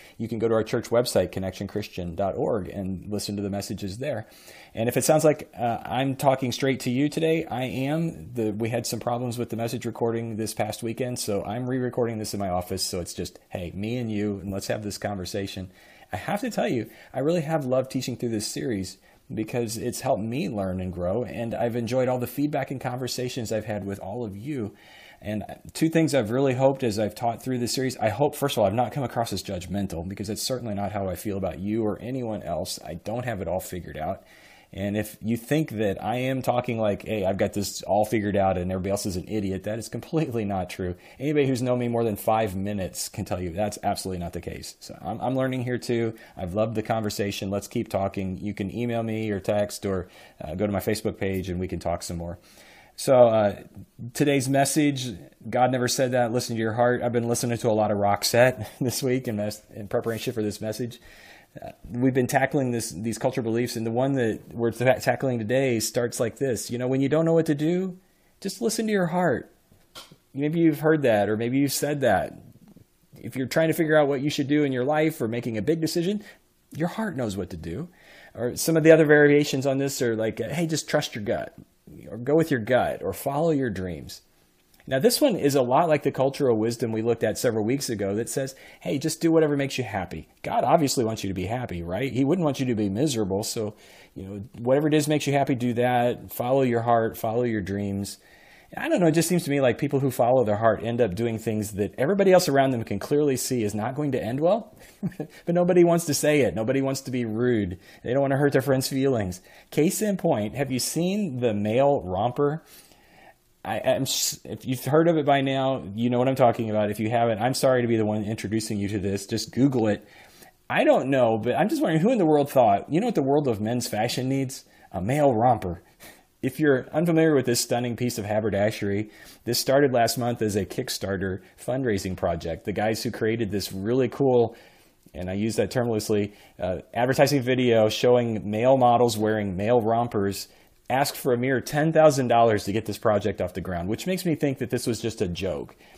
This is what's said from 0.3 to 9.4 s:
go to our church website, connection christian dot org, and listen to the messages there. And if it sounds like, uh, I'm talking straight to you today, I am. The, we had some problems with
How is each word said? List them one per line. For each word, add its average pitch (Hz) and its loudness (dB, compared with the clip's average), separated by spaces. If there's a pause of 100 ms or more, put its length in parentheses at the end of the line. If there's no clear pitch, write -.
go 110 0
to 113 4
our 110 4
church 113 -2
website, 117 2
connection 95 -6
christian 92 -6
dot 92 -2
org, 101 -2
and 95 -8
listen 104 -4
to 104 -4
the 101 -4
messages 98 -6
there. 123 -6 (480)
And 113 0
if - 0
it 123 0
sounds 156 4
like, 151 2
uh, 117 -2
I'm 131 -2
talking 135 2
straight 135 0
to 127 -2
you 131 2
today, 160 0
I 123 -6
am. 131 -4
The, 113 -2
we 110 -2
had 117 -4
some 117 -4
problems 120 -4
with 120 -6